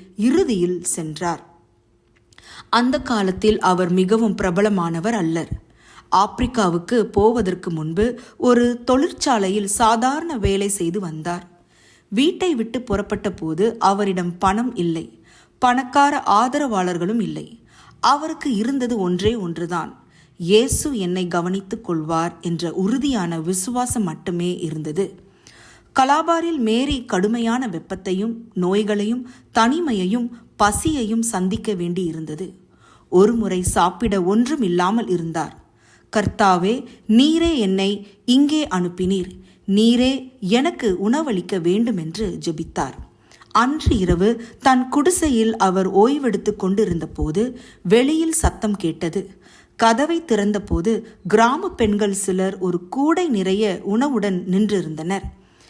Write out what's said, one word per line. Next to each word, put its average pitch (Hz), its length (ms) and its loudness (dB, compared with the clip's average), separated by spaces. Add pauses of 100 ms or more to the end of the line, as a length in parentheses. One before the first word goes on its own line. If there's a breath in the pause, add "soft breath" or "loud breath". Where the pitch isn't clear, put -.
(160 loud breath)
இறுதியில் 208 680 0
சென்றார். 160 680 -6 (1120 loud breath)
அந்த 254 340 2
காலத்தில் 214 580 0
அவர் 180 320 2
மிகவும் 190 420 2
பிரபலமானவர் 180 760 0
அல்லர். 165 500 -4 (540 soft breath)
ஆப்பிரிக்காவுக்கு 202 840 2
போவதற்கு 196 680 2
முன்பு 165 500 -2 (160 loud breath)
ஒரு 240 480 2
தொழிற்சாலையில் 233 840 0
சாதாரண 254 720 0
வேலை 196 300 0
செய்து 196 320 -2
வந்தார். 170 480 -8 (600 soft breath)
வீட்டை 330 460 0
விட்டு 233 280 -4
புறப்பட்ட 202 500 -4
போது 185 460 -2
அவரிடம் 185 600 0
பணம் 220 380 0
இல்லை, 170 460 -4 (360 soft breath)
பணக்கார 262 680 2
ஆதரவாளர்களும் 214 960 0
இல்லை. 151 400 -8 (400 soft breath)
அவருக்கு 294 540 0
இருந்தது 240 440 -2
ஒன்றே 180 360 0
ஒன்றுதான், 170 680 -8 (320 soft breath)
"இயேசு 233 640 2
என்னை 180 300 -2
கவனித்துக் 185 560 -4
கொள்வார்" 165 560 -4
என்ற 170 320 -4
உறுதியான 202 680 -2
விசுவாசம் 240 640 -2
மட்டுமே 175 540 -4
இருந்தது. 156 680 -6 (720 loud breath)
கலாபாரில் 320 580 2
மேரி 247 460 0
கடுமையான 226 640 0
வெப்பத்தையும் 190 880 -6
நோய்களையும் 208 680 0 (320 loud breath)
தனிமையையும் 240 720 0 (280 loud breath)
பசியையும் 226 680 0
சந்திக்க 208 520 -2
வேண்டி 175 300 -4
இருந்தது. 160 500 -8 (540 soft breath)
ஒரு 202 260 6
முறை 185 280 -2
சாப்பிட 185 600 2
ஒன்றும் 240 400 2
இல்லாமல் 185 460 0
இருந்தார். 165 560 -4 (520 soft breath)
"கர்த்தாவே, 196 680 2 (240 loud breath)
நீரே 320 480 4
என்னை 196 500 0 (180 loud breath)
இங்கே 285 420 4
அனுப்பினீர், 180 640 -2 (360 loud breath)
நீரே 240 760 2
எனக்கு 233 680 0
உணவளிக்க 208 500 -2
வேண்டும்" 196 360 0
என்று 165 500 -6
ஜெபித்தார். 160 480 -6 (560 soft breath)
அன்று 262 480 2
இரவு 185 460 0 (140 loud breath)
தன் 254 300 2
குடிசையில் 277 680 2
அவர் 190 380 0
ஓய்வெடுத்துக் 220 640 2
கொண்டிருந்த 185 480 0
போது 165 520 -4 (240 loud breath)
வெளியில் 285 500 2
சத்தம் 208 440 -2
கேட்டது. 170 640 -6 (360 soft breath)
கதவை 294 480 2
திறந்தபோது 208 800 0 (260 loud breath)
கிராம 240 420 4
பெண்கள் 208 420 0
சிலர் 190 460 -2
ஒரு 175 300 -4
கூடை 320 400 0
நிறைய 196 540 0
உணவுடன் 208 680 0
நின்றிருந்தனர். 185 720 -2 (480 soft breath)